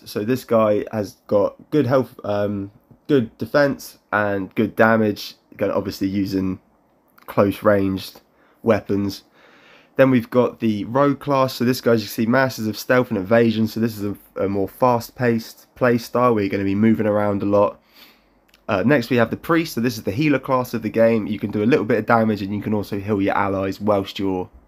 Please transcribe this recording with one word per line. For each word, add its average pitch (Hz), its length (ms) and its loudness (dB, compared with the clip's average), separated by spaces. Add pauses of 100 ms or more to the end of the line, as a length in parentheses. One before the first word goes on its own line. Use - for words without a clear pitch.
So - 180 -6
this 123 220 -2
guy 110 460 2
has 104 220 -6 (120)
got 101 300 0 (160)
good 147 160 2
health, 131 360 0
um, 104 460 -4 (380)
good 127 320 0
defense 139 580 -2 (160)
and 101 400 -2
good 104 220 -2
damage. 110 580 2 (240)
Gonna 101 160 -2
obviously 98 340 -4
using 95 520 -2 (640)
close 101 380 0
ranged 98 580 0 (400)
weapons. 101 600 -2 (720)
Then 131 160 4
we've 120 180 2
got 123 300 0
the 104 260 -2
rogue 139 340 0
class. 135 340 0
So 120 120 -2
this 127 160 0
guy, 120 120 2
as 110 100 0
you 104 40 -10
can - 60 -14
see, 117 140 -2
masters 120 400 0
of 104 100 -4
stealth 127 320 0
and 110 80 -2
evasion. 110 480 2
So 107 140 -6
this 110 180 -2
is 101 80 -6
a, 104 100 -4 (200)
a 98 120 -2
more 98 200 -2
fast 120 480 -2
paced 117 580 -2
play 120 240 2
style 120 380 0
where 104 80 0
you're 98 80 -2
gonna 101 120 -4
be 98 120 0
moving 107 320 4
around 104 340 0
a 95 60 -4
lot. 101 340 2 (840)
Uh, 98 160 0
next 123 280 2
we 123 60 2
have 113 120 2
the 107 80 -4
priest. 165 380 -2
So 117 60 -4
this 117 140 -2
is 107 100 -12
the 104 60 -4
healer 139 280 0
class 127 340 -2
of 117 80 -4
the 110 80 -4
game. 113 380 2
You 107 100 -4
can 101 140 -6
do 104 100 -2
a 107 60 2
little 127 180 2
bit 110 140 0
of 110 80 -6
damage 110 340 2
and 98 100 -6
you 104 120 -6
can 107 100 -2
also 101 260 -4
heal 101 220 -2
your 98 140 0
allies 98 440 -2
whilst 101 380 -2
you're 95 320 -4 (180)